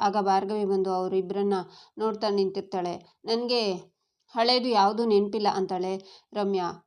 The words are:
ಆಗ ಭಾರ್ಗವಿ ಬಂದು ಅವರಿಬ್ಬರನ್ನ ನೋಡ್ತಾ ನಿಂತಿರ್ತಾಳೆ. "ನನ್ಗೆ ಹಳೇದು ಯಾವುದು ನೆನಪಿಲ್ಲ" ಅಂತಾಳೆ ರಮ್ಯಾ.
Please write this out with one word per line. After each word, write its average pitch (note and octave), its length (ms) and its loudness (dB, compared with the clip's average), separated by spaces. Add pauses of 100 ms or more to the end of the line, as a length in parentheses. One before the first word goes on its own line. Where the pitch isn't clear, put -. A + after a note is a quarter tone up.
ಆಗ G3+ 220 0
ಭಾರ್ಗವಿ G3 420 0
ಬಂದು F#3+ 300 0
ಅವರಿಬ್ಬರನ್ನ F#3+ 640 0 (400)
ನೋಡ್ತಾ G#3+ 320 -2
ನಿಂತಿರ್ತಾಳೆ. F#3+ 680 -2 (280)
"ನನ್ಗೆ A#3 380 0 (720)
ಹಳೇದು B3 360 2
ಯಾವುದು G#3+ 360 4
ನೆನಪಿಲ್ಲ" G#3 480 2
ಅಂತಾಳೆ F#3 400 -2 (380)
ರಮ್ಯಾ. G3 360 0 (180)